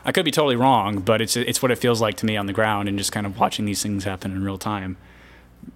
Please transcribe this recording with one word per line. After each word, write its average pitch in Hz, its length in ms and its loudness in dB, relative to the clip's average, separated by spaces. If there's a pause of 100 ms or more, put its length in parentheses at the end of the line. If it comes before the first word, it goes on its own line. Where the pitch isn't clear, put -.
I 139 80 0
could 185 120 2
be 156 80 0
totally 143 240 4
wrong, 113 420 4
but 107 220 2
it's, 113 160 -2
it's 123 260 -2
what 131 80 4
it 117 60 2
feels 120 240 2
like 104 160 2
to - 100 -2
me 107 100 0
on 101 100 -2
the 101 60 -4
ground 104 360 0
and 101 100 -2
just 98 140 -4
kind 104 120 -4
of 98 140 -6
watching - 280 0
these 98 160 -2
things 101 220 -4
happen 95 280 -6
in 95 100 -4
real 98 160 -4
time. 95 380 -6 (800)